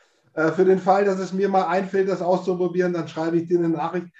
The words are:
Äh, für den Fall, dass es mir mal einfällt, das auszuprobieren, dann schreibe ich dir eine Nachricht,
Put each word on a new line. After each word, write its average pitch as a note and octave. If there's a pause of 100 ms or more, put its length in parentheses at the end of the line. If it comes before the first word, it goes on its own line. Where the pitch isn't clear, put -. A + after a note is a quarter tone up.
(340)
Äh, D#3
für F#3
den F#3
Fall, G3
dass F#3+
es F3+
mir F#3+
mal F#3+
einfällt, F#3+
das F3+
auszuprobieren, F3+
dann E3
schreibe E3
ich E3
dir F3
eine E3+
Nachricht, E3 (120)